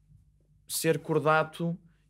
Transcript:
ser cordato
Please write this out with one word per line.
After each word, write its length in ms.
ser 320
cordato 800